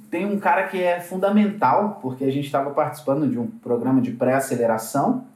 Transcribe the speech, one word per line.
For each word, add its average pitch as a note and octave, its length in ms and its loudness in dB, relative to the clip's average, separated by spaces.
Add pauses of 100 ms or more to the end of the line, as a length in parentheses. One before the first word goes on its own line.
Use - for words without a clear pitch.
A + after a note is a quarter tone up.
tem F3 160 -4
um G3+ 140 -2
cara F#3 280 2
que F#3 140 -4
é F3 200 2
fundamental, G3 1000 2
porque B2+ 220 -6
a C3+ 80 2
gente C#3+ 180 -4
tava C#3+ 200 0
participando C#3+ 600 0
de A#2+ 80 -2
um A#2 100 -4
programa B2+ 520 0
de G#2+ 120 0
pré-aceleração, B2+ 1120 0 (100)